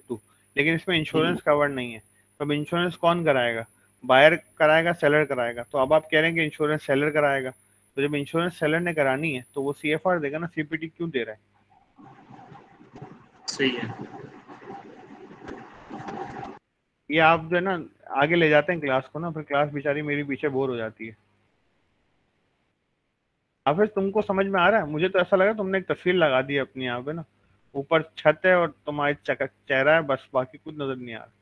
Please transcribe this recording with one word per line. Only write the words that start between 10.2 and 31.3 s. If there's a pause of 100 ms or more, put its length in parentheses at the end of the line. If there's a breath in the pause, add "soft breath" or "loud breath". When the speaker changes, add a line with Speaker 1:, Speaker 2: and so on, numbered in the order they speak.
Speaker 1:
देगा
ना,
सीपीटी
क्यों
दे
रहा
है? (2000)
Speaker 2:
सही
है। (3250)
Speaker 1:
ये
आप
जो
है
ना (340)
आगे
ले
जाते
हैं
class
को
ना,
फिर
class
बेचारी
मेरी
पीछे
bore
हो
जाती
है। (2500)
हाफिज,
तुमको
समझ
में
आ
रहा
है?
मुझे
तो
ऐसा
लगा
तुमने
एक
तस्वीर
लगा
दी
अपनी
यहाँ
पे
ना, (500)
ऊपर
छत
है
और (120)
तुम्हारी (120)
चक-,
चेहरा
है,
बस
बाकी
कुछ
नजर
नहीं
आ
रहा।